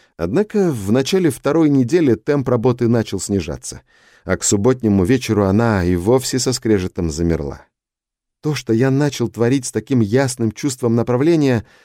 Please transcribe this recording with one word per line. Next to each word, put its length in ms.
Однако 540
в 200
начале 380
второй 400
недели 460
темп 340
работы 380
начал 320
снижаться, 600
а 120
к 60
субботнему 600
вечеру 400
она 380
и 120
вовсе 440
со 120
скрежетом 580
замерла. 520
То, 140
что 160
я 180
начал 380
творить 380
с 60
таким 280
ясным 540
чувством 420
направления, 720